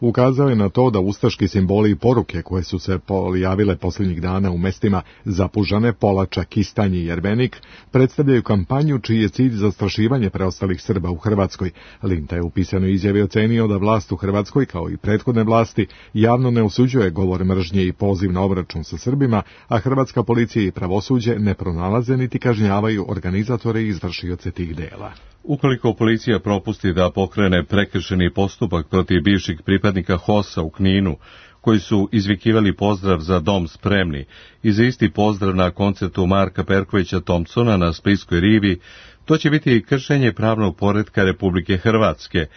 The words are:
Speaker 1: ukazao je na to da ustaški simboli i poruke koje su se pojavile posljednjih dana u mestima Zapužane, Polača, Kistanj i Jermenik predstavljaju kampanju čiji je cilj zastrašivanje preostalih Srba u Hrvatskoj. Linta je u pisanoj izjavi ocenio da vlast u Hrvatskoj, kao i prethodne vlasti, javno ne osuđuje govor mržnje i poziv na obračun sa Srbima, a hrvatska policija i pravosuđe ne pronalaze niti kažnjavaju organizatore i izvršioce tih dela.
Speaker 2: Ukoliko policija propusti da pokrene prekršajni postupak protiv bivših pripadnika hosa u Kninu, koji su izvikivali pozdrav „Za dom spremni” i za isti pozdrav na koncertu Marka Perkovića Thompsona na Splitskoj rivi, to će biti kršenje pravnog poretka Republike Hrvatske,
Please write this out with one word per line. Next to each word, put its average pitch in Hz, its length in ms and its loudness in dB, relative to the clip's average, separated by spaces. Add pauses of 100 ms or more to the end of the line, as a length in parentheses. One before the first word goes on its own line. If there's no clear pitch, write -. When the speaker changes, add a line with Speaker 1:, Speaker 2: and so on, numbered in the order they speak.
Speaker 1:
ukazao 127 480 2
je 120 80 2
na 101 120 2
to 127 220 2
da 101 100 0
ustaški 101 480 0
simboli 101 420 2
i 98 60 0
poruke 110 460 0
koje 92 200 -4
su 92 160 -6
se 92 200 -4
pojavile 92 800 -2
posljednjih 90 460 -4
dana 92 280 -2
u 87 80 -4
mestima 95 440 -2 (220)
Zapužane, 101 680 -2
Polača, 95 520 0
Kistanj 101 500 -2
i 87 100 -4
Jermenik 98 520 -2 (340)
predstavljaju 131 520 2
kampanju 131 560 0
čiji 113 220 0
je 104 80 2
cilj 127 240 0
zastrašivanje 107 760 0
preostalih 92 520 -2
Srba 87 280 -2
u 87 60 -4
Hrvatskoj. 98 540 0 (320)
Linta 85 340 -4
je 87 60 -4
u 85 80 -4
pisanoj 95 420 0
izjavi 101 300 2
ocenio 113 440 0
da 104 100 0
vlast 104 360 0
u 95 40 -4
Hrvatskoj, 104 500 -2
kao 85 240 -8
i 85 60 -8
prethodne 110 480 -2
vlasti, 113 420 2 (280)
javno 120 360 2
ne 117 120 2
osuđuje 120 480 2
govor 92 340 -2
mržnje 92 380 0
i 90 100 0
poziv 98 400 -2
na 90 80 -2
obračun 90 440 -2
sa 87 140 -12
Srbima, 123 440 0 (260)
a 117 100 0
hrvatska 131 440 -2
policija 117 420 0
i 92 60 0
pravosuđe 101 680 -2
ne 104 160 0
pronalaze 98 600 -2
niti 127 220 -4
kažnjavaju 104 680 0
organizatore 104 580 -4
i 113 220 -2
izvršioce 90 600 -6
tih 85 260 -8
dela. 98 360 -14 (320)
Speaker 2:
Ukoliko 131 500 0
policija 113 440 2
propusti 101 540 -2
da 90 180 2
pokrene 92 540 0
prekršajni 95 680 0
postupak 92 520 -2
protiv 90 360 2
bivših 92 420 0
pripadnika 95 520 0
hosa 101 460 0
u 80 80 -4
Kninu, 95 460 2 (440)
koji 110 200 4
su 101 320 0
izvikivali 104 640 2
pozdrav 98 440 0
„Za 87 200 0
dom 90 280 0
spremni” 87 560 -2 (380)
i 110 100 2
za 110 120 4
isti 123 260 0
pozdrav 101 460 0
na 92 140 2
koncertu 95 560 -2
Marka 95 380 0
Perkovića 95 560 0
Thompsona 98 560 0
na 85 160 2
Splitskoj 90 480 0
rivi, 101 380 2 (460)
to 160 120 2
će 156 140 0
biti 139 380 2
kršenje 135 440 0
pravnog 110 440 0
poretka 101 480 0
Republike 92 520 0
Hrvatske, 90 720 0 (100)